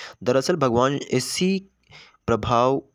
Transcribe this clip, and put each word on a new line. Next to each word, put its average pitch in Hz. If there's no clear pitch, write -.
दरअसल 131
भगवान 131
इसी 185
प्रभाव 120